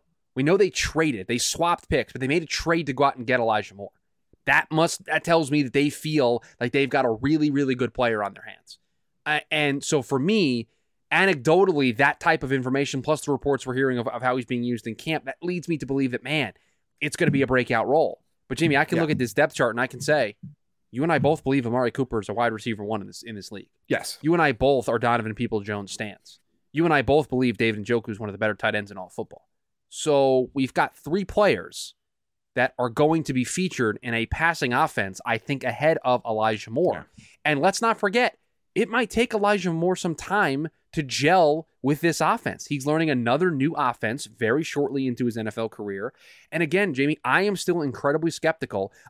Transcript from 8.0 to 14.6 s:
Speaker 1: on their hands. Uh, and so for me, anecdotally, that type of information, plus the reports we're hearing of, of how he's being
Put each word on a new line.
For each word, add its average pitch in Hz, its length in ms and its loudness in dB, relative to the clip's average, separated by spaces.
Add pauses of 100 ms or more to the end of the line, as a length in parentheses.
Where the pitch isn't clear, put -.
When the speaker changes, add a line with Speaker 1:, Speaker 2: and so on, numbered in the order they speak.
Speaker 1:
on 98 120 -6
their 98 80 -20
hands. - 340 -20 (480)
Uh, 151 140 0 (100)
and 147 340 0
so 143 200 0
for 139 160 -2
me, 147 480 2 (440)
anecdotally, 156 840 4
that 139 220 2
type 160 240 0
of 131 80 -4
information, 135 500 -2
plus 151 200 -2
the 147 100 -4
reports 139 340 -2
we're 127 80 -4
hearing 131 240 0
of, 117 100 -2
of 120 140 -6
how 127 140 0
he's 127 100 -4
being 120 180 -4